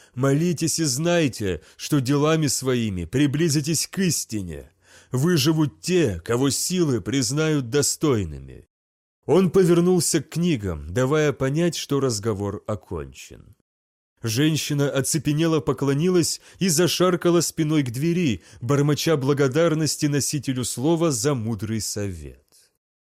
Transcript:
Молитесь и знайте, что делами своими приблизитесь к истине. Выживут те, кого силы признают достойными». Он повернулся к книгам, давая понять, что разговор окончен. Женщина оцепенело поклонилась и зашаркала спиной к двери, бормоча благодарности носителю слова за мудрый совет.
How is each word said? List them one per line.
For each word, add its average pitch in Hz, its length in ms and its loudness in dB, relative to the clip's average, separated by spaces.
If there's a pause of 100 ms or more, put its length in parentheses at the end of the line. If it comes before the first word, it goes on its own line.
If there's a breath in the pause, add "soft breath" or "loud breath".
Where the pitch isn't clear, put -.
(160 soft breath)
Молитесь 143 640 0
и 165 60 0
знайте, 139 760 0 (140 soft breath)
что - 240 0
делами 147 480 2
своими 117 560 -2
приблизитесь 147 840 0
к - 120 -10
истине. 92 720 -4 (400 soft breath)
Выживут 156 720 0
те, 147 420 0
кого 127 260 0
силы 147 520 0
признают 139 680 -2
достойными». 92 1000 -2 (580)
Он 170 260 4
повернулся 175 680 4
к - 80 -14
книгам, 101 640 -2
давая 143 400 2
понять, 156 420 0
что - 240 -2
разговор 104 680 -2
окончен. 73 920 -10 (680)
Женщина 143 680 0
оцепенело 151 680 0
поклонилась 147 800 0 (200 loud breath)
и 190 100 0
зашаркала 175 720 2
спиной 156 420 0
к 120 80 -4
двери, 151 500 0 (200 loud breath)
бормоча 143 560 2
благодарности 147 880 2
носителю 143 580 -2
слова 160 480 0
за 131 240 0
мудрый 110 460 -4
совет. 85 640 -8 (560)